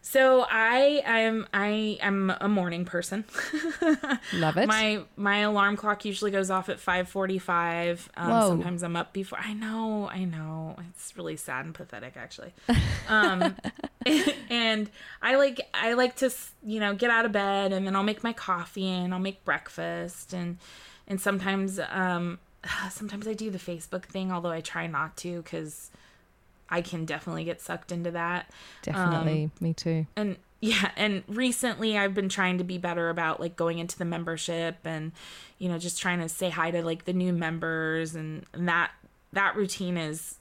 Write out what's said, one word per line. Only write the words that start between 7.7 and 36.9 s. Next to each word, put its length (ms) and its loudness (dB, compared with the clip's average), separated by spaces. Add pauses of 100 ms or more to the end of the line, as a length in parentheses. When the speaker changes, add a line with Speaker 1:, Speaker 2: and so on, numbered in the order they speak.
Speaker 1:
Um, 160 -2
Speaker 2:
Whoa. 160 6
Speaker 1:
sometimes 340 0
I'm 140 -4
up 160 -4
before. 280 -6
I 120 -6
know, 580 -4
I 140 -6
know. 540 -6 (140)
It's 260 -16
really 180 -8
sad 300 -8
and 100 -12
pathetic, 400 -14
actually. 380 -16 (140)
Speaker 2:
<laughs> 60 4 (360)
Speaker 1:
Um, 480 4 (480)
<laughs> 0 - (460)
and 380 2 (320)
I 140 6
like, 240 6 (140)
I 200 2
like 240 4
to, 100 4
s-, 240 -4 (120)
you 160 -2
know, 140 2
get 160 2
out 160 6
of 60 2
bed 420 2
and 140 0
then 80 0
I'll 80 4
make 200 0
my 100 -2
coffee 540 -4
and 280 0
I'll 40 -2
make 260 -4
breakfast 840 -4
and, 280 -6 (480)
and 120 -4
sometimes, 600 0 (100)
um, 480 -2 (260)
<sighs> 280 -6
sometimes 360 -8
I 60 -4
do 160 -6
the 80 -6
Facebook 480 -8
thing, 260 -4
although 200 -2
I 100 -4
try 240 -6
not 320 -4
to 240 -8
'cause 480 -10 (800)
I 140 0
can 220 -6
definitely 400 -6
get 160 -6
sucked 300 -8
into 200 -4
that. 400 -2 (320)
Speaker 2:
Definitely. 640 2
Speaker 1:
Um, 140 -4
Speaker 2:
Me 140 0
too. 320 0 (100)
Speaker 1:
and 220 -4 (240)
yeah, 340 2
and 320 0
recently 680 0
I've 160 2
been 160 0
trying 300 2
to 40 0
be 140 -4
better 320 -2
about, 300 0
like, 160 -6
going 240 0
into 180 -8
the 80 -4
membership 800 -4
and, 280 -6 (440)
you 100 -4
know, 120 0
just 200 -6
trying 200 0
to 100 -4
say 220 -2
hi 180 0
to, 140 0
like, 220 -4